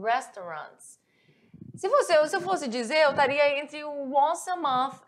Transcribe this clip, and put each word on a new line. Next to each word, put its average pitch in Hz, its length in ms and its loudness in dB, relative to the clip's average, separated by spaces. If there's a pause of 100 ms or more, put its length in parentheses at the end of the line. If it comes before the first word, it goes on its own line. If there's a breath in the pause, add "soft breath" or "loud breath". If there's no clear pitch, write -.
restaurants? 190 960 -6 (760 soft breath)
Se 381 140 -4
você, 359 380 4
se 302 80 -4
eu 370 60 -2
fosse 349 260 -4
dizer, 247 360 -2
eu 285 80 6
estaria 285 480 2
entre 294 240 -10
o 285 320 -8
once 311 340 2
a 359 60 -2
month 269 520 -2